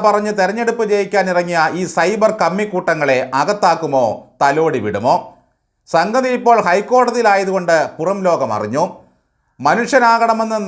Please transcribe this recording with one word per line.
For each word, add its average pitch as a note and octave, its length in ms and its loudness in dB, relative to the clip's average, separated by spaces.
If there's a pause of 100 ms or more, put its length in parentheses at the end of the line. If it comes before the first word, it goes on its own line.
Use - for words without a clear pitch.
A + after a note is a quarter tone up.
പറഞ്ഞ് G#3 320 2
തെരഞ്ഞെടുപ്പ് A3+ 540 -2
ജയിക്കാൻ G3 320 0 (100)
ഇറങ്ങിയ F3 320 0 (140)
ഈ F#3 40 -4 (120)
സൈബർ G3+ 340 2 (140)
കമ്മിക്കൂട്ടങ്ങളെ F3 760 0 (240)
അകത്താക്കുമോ D#3+ 640 0 (380)
തലോടി D3 420 0
വിടുമോ? G#2+ 320 0 (800)
സംഗതി A#3+ 420 0
ഇപ്പോൾ A#3 180 4 (140)
ഹൈക്കോടതിയിലായതുകൊണ്ട് G3+ 1080 2 (200)
പുറം F#3 220 -2 (100)
ലോകം C3+ 200 0 (100)
അറിഞ്ഞു. A#2+ 260 -2 (720)
മനുഷ്യനാകണമെന്ന് A3+ 1080 0